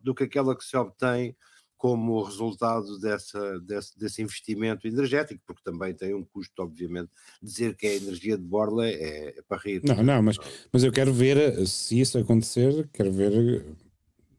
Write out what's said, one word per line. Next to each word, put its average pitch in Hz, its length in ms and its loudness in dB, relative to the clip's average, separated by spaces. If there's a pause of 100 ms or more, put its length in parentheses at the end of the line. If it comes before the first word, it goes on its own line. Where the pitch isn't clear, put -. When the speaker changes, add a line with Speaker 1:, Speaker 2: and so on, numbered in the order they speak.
Speaker 1:
do 131 120 0
que 139 100 -2
aquela 135 320 2
que - 80 -16
se - 100 -4
obtém 123 580 0 (440)
como 117 460 0
resultado 104 760 -4
dessa, 101 600 -6
desse, 98 360 -10
desse 104 240 -8
investimento 107 640 -6
energético, 131 600 -2
porque - 160 -18
também 90 300 -6
tem 95 200 -6
um 95 120 -6
custo, - 360 -12
obviamente. 85 480 -8 (320)
Dizer 107 360 -4
que 107 100 -4
é 101 80 0
energia 98 420 -4
de 92 60 -10
borla 107 440 0
é, 76 500 -6
é - 100 -18
para 98 140 -4
rir. 98 240 -4
Speaker 2:
Não, 110 180 4
não, 131 180 6
mas, 107 160 4
Speaker 1:
Não. - 60 -16 (300)
Speaker 2:
mas 127 100 6
eu 131 80 4
quero 135 220 4
ver, 131 540 4
se - 340 0
isso 131 160 2
acontecer, 123 760 4
quero 98 220 0
ver, 104 520 4 (720)